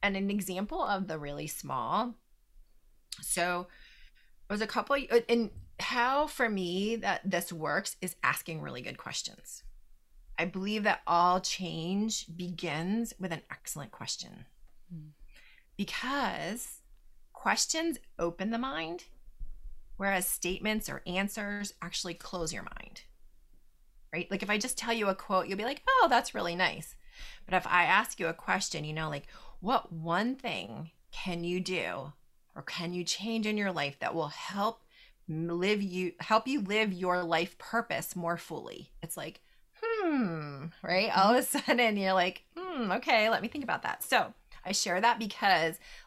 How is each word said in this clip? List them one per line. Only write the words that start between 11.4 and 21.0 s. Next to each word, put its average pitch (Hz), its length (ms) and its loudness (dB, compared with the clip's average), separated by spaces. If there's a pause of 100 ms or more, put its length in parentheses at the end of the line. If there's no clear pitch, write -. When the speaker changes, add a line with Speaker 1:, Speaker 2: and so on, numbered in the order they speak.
Speaker 1:
change 185 920 -2
begins 180 840 -2
with 185 120 -4
an 156 180 -6
excellent - 420 -10
question. - 540 -10 (480)
Speaker 2:
Mm. 151 180 -12 (680)
Speaker 1:
Because 240 1040 -2 (520)
questions 320 640 2 (220)
open 170 320 0
the 233 60 0
mind, 320 480 -4 (920)
whereas 196 300 2
statements 214 640 -2
or - 180 -8